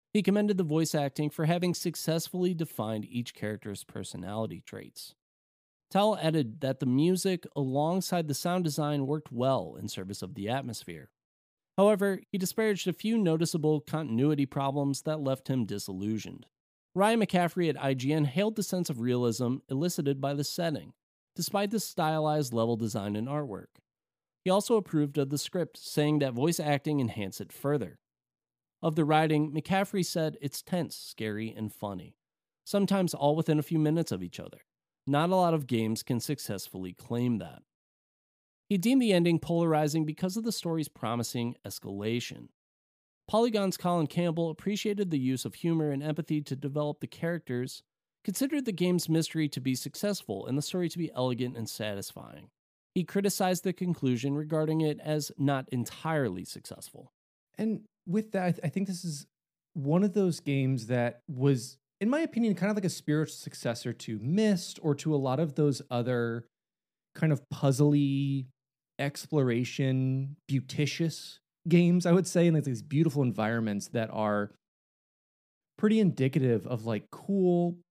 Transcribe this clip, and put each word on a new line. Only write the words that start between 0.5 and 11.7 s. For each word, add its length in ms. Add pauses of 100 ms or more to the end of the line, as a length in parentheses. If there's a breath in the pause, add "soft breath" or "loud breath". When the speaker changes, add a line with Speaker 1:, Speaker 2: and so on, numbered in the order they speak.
Speaker 1:
the 60
voice 320
acting 340
for 180
having 260
successfully 800
defined 560
each 240
character's 500
personality 760
traits. 540 (760)
Towle 240
added 460
that 180
the 60
music 600 (120)
alongside 720
the 40
sound 300
design 420
worked 280
well 420
in 140
service 320
of 140
the 120
atmosphere. 640 (680)